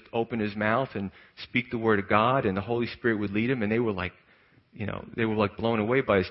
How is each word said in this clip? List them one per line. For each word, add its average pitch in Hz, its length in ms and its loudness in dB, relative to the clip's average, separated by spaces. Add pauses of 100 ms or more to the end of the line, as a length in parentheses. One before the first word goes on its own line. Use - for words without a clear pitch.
(120)
open 117 280 -2
his 104 180 -4
mouth 113 360 0
and 98 160 -6 (340)
speak - 280 -4
the 123 60 -2
word 110 220 4
of 98 100 -4
God, 117 360 4
and 95 100 2
the 98 60 0
Holy 120 260 -2
Spirit 110 320 -2
would 101 120 -2
lead 110 180 0
him, 127 140 -2
and 104 80 0
they 113 80 2
were 113 140 0
like, 90 200 -6 (600)
you 107 120 -8
know, - 200 -8 (100)
they 117 100 0
were, 110 100 0
like, 104 200 0
blown 113 240 0
away 120 220 2
by 107 160 4
his 92 140 2